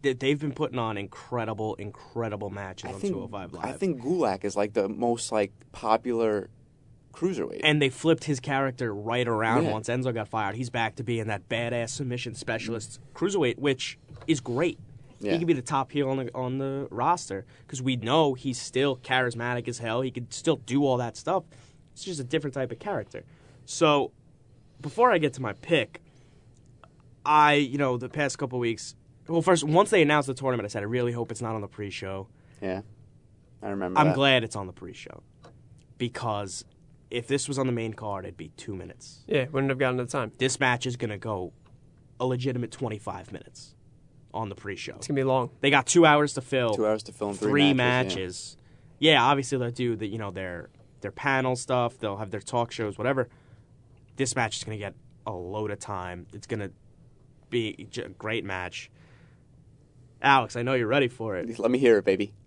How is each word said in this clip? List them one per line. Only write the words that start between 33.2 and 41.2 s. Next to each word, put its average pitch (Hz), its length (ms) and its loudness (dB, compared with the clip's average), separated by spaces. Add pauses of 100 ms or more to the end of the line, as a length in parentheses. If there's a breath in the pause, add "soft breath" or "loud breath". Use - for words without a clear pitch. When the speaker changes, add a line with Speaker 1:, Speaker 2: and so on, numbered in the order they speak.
Speaker 2:
I 104 80 -6
remember 95 280 -2
Speaker 1:
I'm 151 100 6
Speaker 2:
that. - 60 2
Speaker 1:
glad 135 300 4
it's 107 100 -10
on 98 140 -6
the 90 40 -12
pre-show - 500 -16 (760)
because 107 680 -6 (460)
if 120 160 -6
this 139 220 -2
was 135 100 -4
on 131 80 0
the 127 60 0
main 113 220 -4
card, 101 320 -8
it'd 90 100 -14
be 78 200 -12
two 101 200 -10
minutes. - 500 -16
Speaker 3:
Yeah, 135 240 0
wouldn't 139 200 -2
have 131 80 -2
gotten 127 180 2
the 123 100 -4
time. 123 320 -4
Speaker 1:
This 127 220 0
match 127 260 2
is 123 100 -4
gonna 107 220 -6
go 92 340 -6 (680)